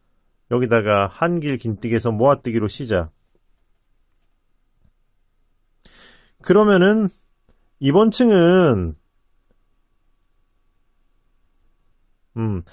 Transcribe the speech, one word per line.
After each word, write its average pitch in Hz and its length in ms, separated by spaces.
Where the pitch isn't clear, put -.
여기다가 107 560
한길 156 500
긴뜨기에서 117 540
모아뜨기로 113 580
시작. 92 420
그러면은 202 680
이번 180 320
층은, 170 840
음, 107 360